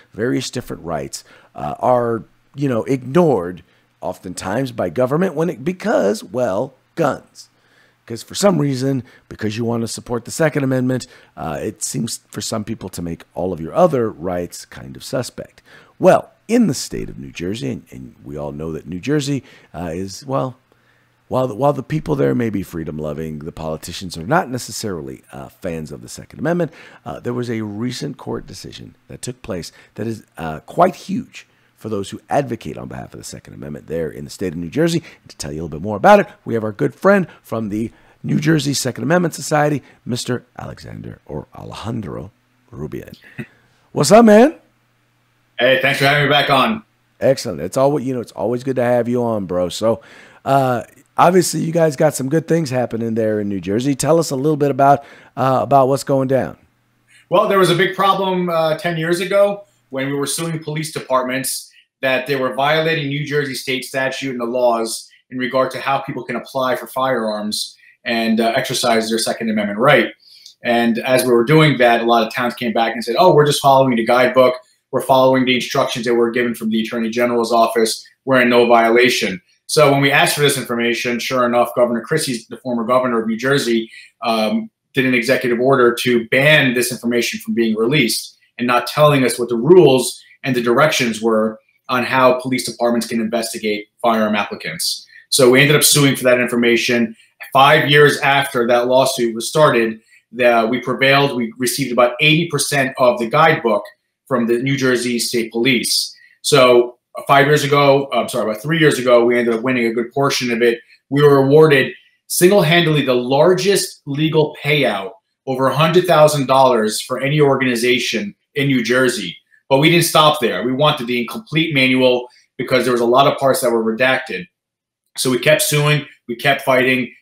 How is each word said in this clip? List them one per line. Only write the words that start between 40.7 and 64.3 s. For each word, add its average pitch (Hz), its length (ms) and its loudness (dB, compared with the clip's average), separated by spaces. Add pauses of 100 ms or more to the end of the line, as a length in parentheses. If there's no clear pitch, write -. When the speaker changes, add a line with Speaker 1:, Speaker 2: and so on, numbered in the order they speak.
Speaker 1:
or 71 300 -12
Alejandro 80 800 -10 (380)
Rubin. - 420 -12 (800)
What's 143 200 2
up, 233 140 10
man? 226 300 8 (1000)
Speaker 2:
Hey, 127 240 2
thanks 135 200 -2
for 139 60 2
having 143 180 2
me 131 60 0
back 139 200 2
on. 120 320 0 (380)
Speaker 1:
Excellent. 113 400 -2
It's 87 160 -6
always, 139 280 0
you 131 80 -6
know, 123 80 -6
it's 104 120 -12
always 123 320 -4
good 131 100 -4
to 127 80 -2
have 120 260 0
you 120 140 0
on, 107 240 -2
bro. 90 220 -2
So, 110 320 -2 (440)
uh, 131 380 0 (340)
obviously, 160 440 4
you 156 100 -4
guys 160 240 2
got 151 200 2
some 131 140 -6
good 156 200 -2
things 165 220 0
happening 117 440 -4
there 110 240 0
in 104 100 -4
New 98 120 -4
Jersey. 117 340 -2
Tell 143 240 2
us 160 120 -2
a 139 60 -4
little 147 200 0
bit 143 160 0
about, 139 320 4 (320)
uh, 127 260 0
about 135 240 4
what's 135 160 0
going 135 240 0
down. 123 300 -2 (720)
Speaker 2:
Well, 202 180 4
there 190 140 2
was 180 100 4
a 175 60 2
big 185 180 0
problem, 185 560 0
uh, 160 280 0
ten 175 180 -4
years 170 240 -2
ago 202 420 0 (280)
when 131 180 -6
we 143 60 -4
were 139 120 -4
suing 165 320 -6
police 156 340 -8
departments 127 800 -4 (320)
that 131 240 0
they 143 80 -2
were 131 180 -2
violating 151 540 0
New 143 180 -4
Jersey 135 300 -4
state 131 300 -6
statute 131 480 -4